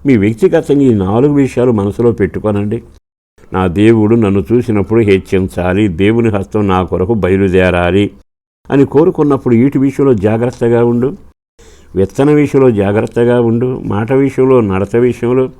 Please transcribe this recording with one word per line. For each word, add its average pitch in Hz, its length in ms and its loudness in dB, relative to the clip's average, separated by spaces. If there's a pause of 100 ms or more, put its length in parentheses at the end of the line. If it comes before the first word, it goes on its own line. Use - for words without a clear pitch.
మీ 139 120 4
వ్యక్తిగతంగా 143 640 0
ఈ 131 120 4
నాలుగు 107 400 0
విషయాలు 127 380 0
మనసులో 107 400 0
పెట్టుకోనండి. 104 720 -4 (680)
"నా 95 140 0
దేవుడు 107 480 2
నన్ను 101 280 0 (100)
చూసినప్పుడు 113 480 0
హెచ్చించాలి, 95 880 -2
దేవుని 104 420 0
హస్తం 104 380 -4
నా 92 160 0
కొరకు 90 300 -4
బయలుదేరాలి" 92 960 0 (600)
అని 139 140 4
కోరుకున్నప్పుడు 143 720 0
వీటి 135 220 2
విషయంలో 135 360 0
జాగ్రత్తగా 117 680 0
ఉండు, 120 340 -2 (760)
విత్తన 117 360 0
విషయంలో 139 400 2
జాగ్రత్తగా 117 680 0
ఉండు, 117 440 -2
మాట 110 280 -4
విషయంలో, 131 480 2
నడత 98 340 -2
విషయంలో 123 540 0 (100)